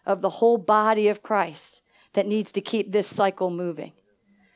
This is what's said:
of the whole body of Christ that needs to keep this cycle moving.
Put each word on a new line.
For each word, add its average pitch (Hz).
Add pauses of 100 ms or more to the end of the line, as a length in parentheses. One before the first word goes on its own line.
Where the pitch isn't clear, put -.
of 190
the 185
whole 233
body 214
of 208
Christ 170 (300)
that 196
needs 214
to 196
keep 202
this 202
cycle 190
moving. 175 (640)